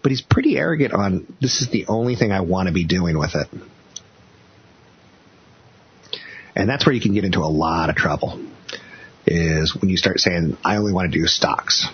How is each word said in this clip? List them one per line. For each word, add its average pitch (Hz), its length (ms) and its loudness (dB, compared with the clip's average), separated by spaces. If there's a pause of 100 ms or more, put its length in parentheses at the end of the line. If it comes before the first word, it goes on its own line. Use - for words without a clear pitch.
But 135 100 2
he's 131 120 -2
pretty 269 340 4
arrogant 156 380 2
on, 98 320 0 (140)
"This 127 200 0
is 120 80 -4
the - 200 -2
only 117 260 0
thing 110 160 0
I 95 100 0
want 92 280 0
to 87 40 0
be 87 120 0
doing 85 340 0
with 73 160 -2
it." 73 140 -4 (3000)
And 101 160 2
that's 135 160 2
where 143 80 6
you 117 60 0
can 104 120 2
get 98 120 0
into 92 160 2
a 78 100 0
lot 82 400 0
of 78 60 0
trouble, - 440 -2 (840)
is 80 480 0
when 95 160 0
you 92 60 0
start - 240 0
saying, 85 440 0
"I 104 120 0
only 104 160 0
want 92 200 0
to 82 60 2
do 80 80 2
stocks - 680 0